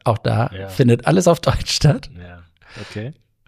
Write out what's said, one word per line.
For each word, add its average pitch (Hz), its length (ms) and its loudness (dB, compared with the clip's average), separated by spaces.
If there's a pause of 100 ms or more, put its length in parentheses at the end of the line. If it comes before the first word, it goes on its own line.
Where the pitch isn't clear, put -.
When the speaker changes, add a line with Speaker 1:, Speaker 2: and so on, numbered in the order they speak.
Speaker 1:
auch 110 140 0
da 113 340 -2
Speaker 2:
Ja. 95 160 -12
Speaker 1:
findet 120 380 2
alles 175 220 4
auf 165 120 4
Deutsch - 320 -2
statt. - 460 0
Speaker 2:
Ja, 87 240 -20 (380)
okay. 110 320 -10 (360)